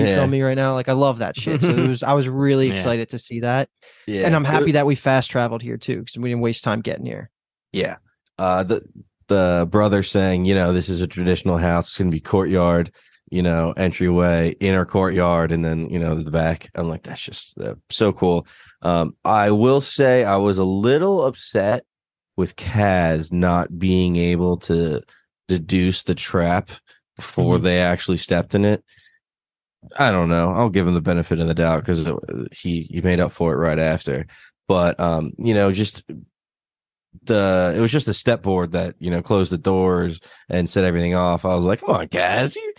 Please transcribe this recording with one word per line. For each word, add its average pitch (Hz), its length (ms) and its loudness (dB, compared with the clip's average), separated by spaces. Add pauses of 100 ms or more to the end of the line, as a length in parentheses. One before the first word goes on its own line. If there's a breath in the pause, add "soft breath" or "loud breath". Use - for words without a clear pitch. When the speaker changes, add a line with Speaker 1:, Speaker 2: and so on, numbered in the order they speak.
Speaker 1:
Yeah. 98 160 2
Speaker 2:
from 135 80 2
me 135 120 0
right 131 160 0
now. 135 160 0
Like, 127 160 -2
I - 20 2
love 131 280 2
that 101 180 -6
shit. 151 260 -2
So 175 80 4
it 127 160 2
Speaker 3:
<laughs> - 0 -
Speaker 2:
was, 127 160 -4
I 135 120 0
was 139 120 2
really 135 400 2
Speaker 3:
Yeah. 113 60 -2
Speaker 2:
excited 113 380 -2
to 123 80 -8
see 117 200 -10
that. 123 300 0 (380 soft breath)
Speaker 1:
Yeah. 98 180 -2
Speaker 2:
And 160 100 4
I'm 151 80 2
Speaker 1:
It 139 60 0
Speaker 2:
happy 156 160 2
Speaker 1:
was 156 80 2
Speaker 2:
that 143 120 2
we 143 100 2
fast 131 360 0
traveled 117 300 -2
here 120 160 -10
too, 113 260 -8
'cause - 160 -18
we 123 100 -4
didn't 120 120 -2
waste 117 240 -2
time 113 160 -2
getting - 240 -8
here. 78 240 -12 (420)
Speaker 1:
Yeah. - 240 -4 (420)
Uh, 92 260 0
the, 95 180 -2 (480)
the 90 420 4
brother 104 320 4
saying, 92 420 0
you 98 80 2
know, 90 200 2
"This 90 160 -2
is 87 120 -2
a 90 60 -2
traditional 90 500 -2
house. 85 340 0
It's - 60 -10
gonna 92 140 0
be 78 80 -2
courtyard, 87 720 0 (400 soft breath)
you 90 100 -2
know, 82 360 0
entryway, 87 800 2
inner 95 260 0
courtyard, 87 640 0
and 82 140 0
then, 80 240 -4
you 90 80 -4
know, 82 240 -2
the 76 80 -8
back." 80 460 -2
I'm 85 140 -4
like, 80 140 -8
"That's - 200 -16
just, - 360 -16
uh, 52 140 -8 (160)
so 101 240 2
cool." 87 320 0 (380 loud breath)
Um, 85 320 0 (100)
I 104 240 4
will 123 320 4
say 127 440 4
I 98 120 2
was 98 220 2
a 95 40 2
little 135 600 2
upset 107 600 -2 (520)
with 92 180 -2
Kaz 87 800 0
not 87 460 0
being 92 360 2
able 87 420 0
to 82 440 -2 (460 soft breath)
deduce 90 560 0
the 92 100 -2
trap 87 560 -2 (460 soft breath)
before 87 400 0
Speaker 2:
Mm-hmm. 85 80 0
Speaker 1:
they 90 160 2
actually 90 380 0
stepped 85 360 -2
in 101 100 2
it. 104 200 0 (1120 soft breath)
I 135 140 4
don't 87 180 2
know. 85 200 2
I'll 110 200 0
give 92 180 2
him 90 60 2
the 87 80 0
benefit 85 380 0
of 82 80 0
the 82 80 0
doubt 82 280 0
'cause 82 220 -2
it, 80 100 -4 (380)
he, 85 280 -6
he 82 200 -8
made 90 180 2
up 80 120 0
for 82 220 -2
it 64 40 -2
right 78 220 0
after. 80 480 -2 (400 loud breath)
But, 87 320 2
um, 82 400 -2
you 113 160 0
know, 101 160 2
just 101 320 -4 (1200)
the, 95 520 2
it 95 40 0
was 113 120 2
just 143 140 0
the 104 80 -2
step 117 280 0
board 90 320 -2
that, 87 260 -4
you 87 100 -6
know, 85 120 -2
closed 95 300 0
the 90 60 -2
doors 90 600 0 (300 loud breath)
and 87 200 -2
set 98 140 0
everything 87 320 0
off. 90 300 0
I 92 100 0
was 87 100 0
like, 98 160 0
"Come 403 140 -2
on, 87 120 -4
guys, 92 480 -2
you, 427 240 -10